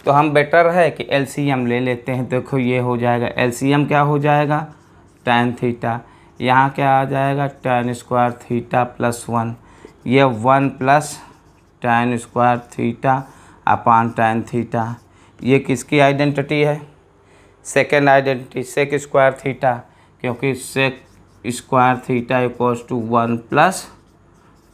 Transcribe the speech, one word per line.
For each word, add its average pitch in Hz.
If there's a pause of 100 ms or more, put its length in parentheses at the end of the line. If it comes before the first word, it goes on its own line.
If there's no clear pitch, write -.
तो 139
हम 147
बेटर 147
है 170
कि -
एलसीएम 139
ले 120
लेते 127
हैं। 127
देखो, 127
ये 123
हो 123
जाएगा, 120 (100)
एलसीएम 131
क्या 147
हो 147
जाएगा, 151 (600)
tan 120
theta, 120 (420)
यहाँ 127
क्या 139
आ 135
जाएगा, 139 (160)
tan 123
square 120 (120)
theta 120
plus 120 (100)
one, 117 (560)
ये 131
वन 131 (120)
plus 143 (680)
tan 120
square 120
theta 120 (500)
upon 113
tan 113
theta। 117 (540)
ये 131
किसकी 135
आइडेंटिटी 143
है, 147 (840)
सेकंड 143
आइडेंटिटी, 131
sec 143
square 135
theta, 127 (480)
क्योंकि 127
sec 131 (480)
square 127
theta 127
equals 120
to 123
one 117
plus 170 (880)